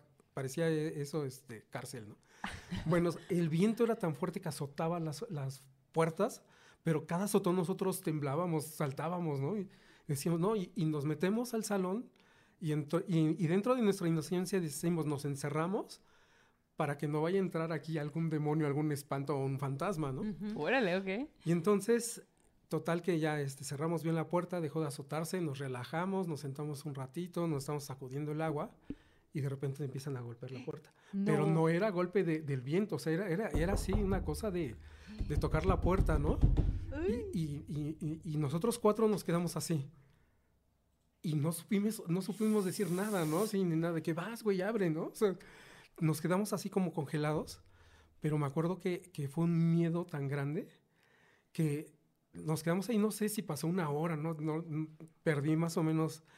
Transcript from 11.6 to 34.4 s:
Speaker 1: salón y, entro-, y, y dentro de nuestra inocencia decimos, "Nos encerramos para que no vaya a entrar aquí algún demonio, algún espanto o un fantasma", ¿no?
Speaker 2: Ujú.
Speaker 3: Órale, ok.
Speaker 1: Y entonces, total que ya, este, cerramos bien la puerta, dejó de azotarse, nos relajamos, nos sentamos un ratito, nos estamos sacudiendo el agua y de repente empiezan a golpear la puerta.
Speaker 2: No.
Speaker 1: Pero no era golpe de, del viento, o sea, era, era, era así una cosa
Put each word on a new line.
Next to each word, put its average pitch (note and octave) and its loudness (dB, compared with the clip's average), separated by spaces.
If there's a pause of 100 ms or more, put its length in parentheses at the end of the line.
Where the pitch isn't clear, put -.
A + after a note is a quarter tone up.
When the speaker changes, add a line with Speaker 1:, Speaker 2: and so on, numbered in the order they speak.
Speaker 1:
salón G3 -2 (500)
y, D#3 -2
entro-, D3+ 0
y, E3+ 4 (240)
y E3 2
dentro G#3 4
de B3+ 0
nuestra G3 2
inocencia F3 0
decimos, E3 0
"Nos D3 -2
encerramos D#3 -2 (760)
para C#3+ 0
que D#3 -2
no D3+ 0
vaya E3+ 2
a G3 4
entrar E3+ 0
aquí D#3+ -4
algún D#3 -2
demonio, D3+ 2
algún D3+ 2
espanto C#3 -2
o C3+ 0
un C3+ -2
fantasma", C#3+ -2
¿no? C3 -4
Speaker 2:
Ujú. G#3 -6
Speaker 3:
Órale, F#3+ 2
ok. G3 -4 (160)
Speaker 1:
Y E3 2
entonces, G3+ 2 (440)
total E3 -2
que E3+ 2
ya, D3+ 0
este, C#3 -6
cerramos D3+ -2
bien E3 0
la D#3+ -2
puerta, F3 -2
dejó D#3+ -2
de D#3 0
azotarse, D#3 -4
nos C#3+ -2
relajamos, E3 -4
nos D3 -4
sentamos D3 -6
un D3 -8
ratito, E3+ -4
nos C#3+ 0
estamos D3 -4
sacudiendo C#3 -6
el D3+ -2
agua D#3+ -2 (640)
y D3 -2
de C3+ 0
repente C3+ -4
empiezan C#3 -6
a B2 -8
golpear A#2 -12
la B2+ -10
puerta. - -12 (180)
Speaker 2:
No. G3 0
Speaker 1:
Pero D#3 6
no D#3+ 6
era F3 4
golpe F3+ 2
de, D#3+ 2
del C#3 -2
viento, E3 0
o - -2
sea, D#3+ 0
era, F#3+ 0
era, F#3+ 0
era E3+ 2
así - 2
una G3 2
cosa G3 -2